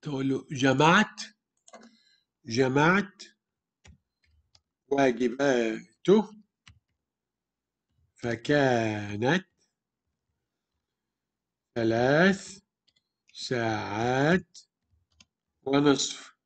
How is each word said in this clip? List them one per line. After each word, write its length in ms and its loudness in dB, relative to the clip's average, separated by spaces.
تقول 280 -4
له 220 -4
جمعت، 680 2
جمعت 800 0
واجباته 1500 0
فكانت 1300 -2
ثلاث 880 0
ساعات 1200 -2
ونصف 720 0